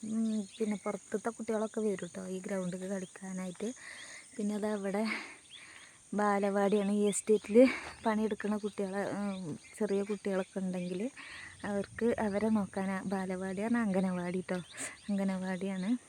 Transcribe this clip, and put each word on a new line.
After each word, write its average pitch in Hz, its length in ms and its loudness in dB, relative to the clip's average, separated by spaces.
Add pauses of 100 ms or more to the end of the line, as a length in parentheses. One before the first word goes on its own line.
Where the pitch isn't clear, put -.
(120)
ഉം, 220 260 2 (160)
പിന്നെ 214 300 0
പുറത്തത്തെ 208 500 -4
കുട്ടികളൊക്കെ 220 520 -2
വരും 185 260 -2
ട്ടോ 190 100 -10 (120)
ഈ 185 100 -4
ഗ്രൗണ്ടിൽ 185 380 -2 (100)
കളിക്കാനായിട്ട്. 185 760 -6 (680)
പിന്നെ 208 240 0
അത് 208 80 -2 (100)
അവിടെ 196 260 0 (1160)
ബാലവാടിയാണ്. 202 800 4
ഈ - 100 6
എസ്റ്റേറ്റിൽ 208 480 4 (480)
പണിയെടുക്കുന്ന 214 580 0
കുട്ടികളെ, 196 380 -2 (160)
ഉം, 196 260 -4 (340)
ചെറിയ 196 220 2 (100)
കുട്ടികളൊക്കെ 196 520 -2
ഉണ്ടെങ്കിൽ 180 400 -2 (680)
അവർക്ക് 202 400 0 (180)
അവരെ 208 320 2
നോക്കാൻ, 190 320 -2 (220)
ബാലവാടി 190 500 -2
പറഞ്ഞാൽ 233 240 2
അംഗനവാടി 185 600 2
ട്ടോ, 180 120 0 (500)
അംഗനവാടിയാണ്. 190 800 0 (180)